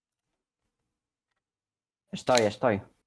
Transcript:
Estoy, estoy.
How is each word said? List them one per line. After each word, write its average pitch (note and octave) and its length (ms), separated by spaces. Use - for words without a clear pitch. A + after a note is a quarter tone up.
Estoy, B2+ 300
estoy. G#2 400